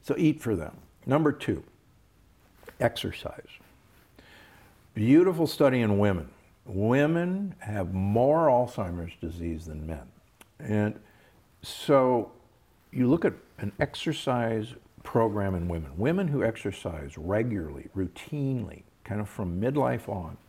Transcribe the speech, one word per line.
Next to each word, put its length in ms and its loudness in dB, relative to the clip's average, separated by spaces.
So 160 -4
eat 240 2
for 140 0
them. 220 -6
Number 260 4
two, 320 -4
exercise. 680 -4
Beautiful 540 6
study 340 4
in 180 4
women. 300 2
Women 920 0
have 340 -4
more 540 4
Alzheimer's 760 0
disease 440 -6
than 220 -10
men. 200 -10
And 400 -2
so 680 2
you 160 2
look 180 4
at 80 2
an 200 -6
exercise 920 -2
program 520 2
in 120 -2
women. 300 -4
Women 300 2
who 160 0
exercise 760 -4
regularly, 760 -2
routinely, 880 -6
kind 180 -6
of 80 -6
from 320 -4
midlife 480 -2
on 280 -8